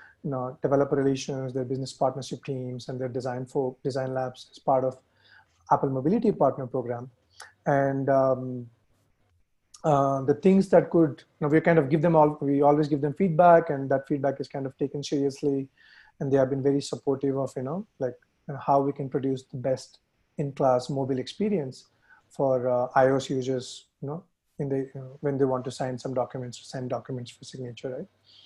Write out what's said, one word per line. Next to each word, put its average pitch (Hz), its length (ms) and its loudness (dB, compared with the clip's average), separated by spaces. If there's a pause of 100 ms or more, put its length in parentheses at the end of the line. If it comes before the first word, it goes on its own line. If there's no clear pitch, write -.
(240)
you 160 60 -6
know, 127 320 -6
developer 139 340 0
relations, 135 580 -2
their 131 120 -4
business 131 280 -6
partnership 131 500 -4
teams, 127 460 -10
and 127 120 -8
their 131 80 -4
design 127 380 -8
folk, 131 360 -6
design 131 300 -4
labs 127 380 -8
as - 80 -20
part 131 240 2
of - 140 -2 (720)
Apple 143 180 2
Mobility 170 440 0
Partner 135 340 0
Program. 120 420 -6 (560)
And, 139 440 0
um, 127 600 0 (1160)
uh, 139 380 2
the 143 120 2
things 190 340 4
that 165 220 4
could, 165 320 2 (160)
you 151 80 0
know, - 0 -
we 156 140 4
kind 165 180 4
of 131 100 4
give 156 120 2
them 165 140 4
all, 151 260 6
we 143 200 2
always 147 280 4
give 147 100 0
them 143 140 -2
feedback, 170 560 6
and 139 200 -2
that 135 180 0
feedback 139 340 -2
is 131 80 -12
kind 139 160 -6
of 131 120 -10
taken 143 240 -4
seriously. 139 680 -2 (500)
And 139 120 -4
they 139 60 4
have 131 120 4
been 139 120 -2
very 139 200 2
supportive 135 560 -2
of, 135 180 -4
you 131 80 -6
know, 170 240 -8 (120)
like, 127 160 -4 (360)
uh, 139 60 -10
how 139 240 2
we 139 100 0
can 139 180 -8
produce 135 340 -4
the - 140 -14
best 127 420 -6 (380)
in-class 135 520 0
mobile 135 280 -2
experience 151 720 -4 (420)
for, 131 400 0
uh, 123 260 0
I 131 120 6
O 135 80 4
S 131 140 -2
users, 131 580 -6 (140)
you 139 80 -8
know, 165 140 -10 (360)
in 143 100 -4
the, 135 240 -4
you 135 80 -14
know, 131 200 -18
when 139 160 0
they 139 80 2
want 127 200 0
to 131 60 -8
sign 127 260 -6
some 131 160 -8
documents, 123 460 -6 (100)
send 127 200 -8
documents 120 420 -8
for - 140 -20
signature, 127 520 -12
right? 185 100 -12 (380)